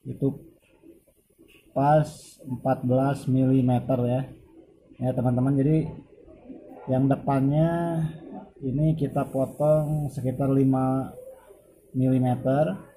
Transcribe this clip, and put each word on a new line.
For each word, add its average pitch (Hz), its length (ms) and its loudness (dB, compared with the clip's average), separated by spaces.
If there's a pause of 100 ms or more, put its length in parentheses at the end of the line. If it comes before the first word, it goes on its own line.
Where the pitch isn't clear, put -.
itu 131 320 -4 (1400)
pas 147 320 4 (400)
empat 127 400 -2
belas 131 400 0
milimeter 131 800 2
ya. 127 140 -2 (840)
Ya, 127 80 0
teman-teman, 127 480 0
jadi 156 320 2 (960)
yang 131 240 2
depannya 139 560 2 (960)
ini 151 320 0
kita 139 320 -2
potong 147 880 0
sekitar 131 320 -2
lima 135 640 2 (800)
milimeter 131 880 0 (180)